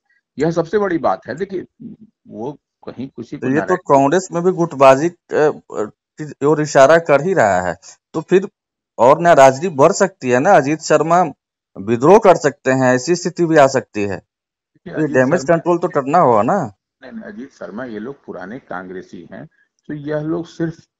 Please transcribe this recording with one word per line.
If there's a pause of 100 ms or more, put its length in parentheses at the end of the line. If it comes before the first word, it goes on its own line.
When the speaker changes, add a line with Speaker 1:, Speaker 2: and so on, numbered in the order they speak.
(380)
Speaker 1:
यह
सबसे
बड़ी
बात
है।
देखिए, (640)
वो (340)
कहीं
किसी
Speaker 2:
तो
Speaker 1:
को
Speaker 2:
ये
तो
Speaker 1:
नाराज
Speaker 2:
कांग्रेस
में
भी
गुटबाजी,
अ, (1080)
की
ओर
इशारा
कर
ही
रहा
है, (360)
तो
फिर (500)
और
नाराजगी
बढ़
सकती
है
ना।
अजीत
शर्मा (560)
विद्रोह
कर
सकते
हैं,
ऐसी
स्थिति
भी
आ
सकती
है।
Speaker 1:
देखिए,
Speaker 2:
तो
ये
Speaker 1:
अजीत
Speaker 2:
damage
Speaker 1:
शर्मा
Speaker 2:
control
तो
करना
होगा
ना। (300)
Speaker 1:
नहीं,
नहीं,
अजीत
शर्मा,
ये
लोग
पुराने
कांग्रेसी
हैं, (400)
तो
यह
लोग
सिर्फ, (140)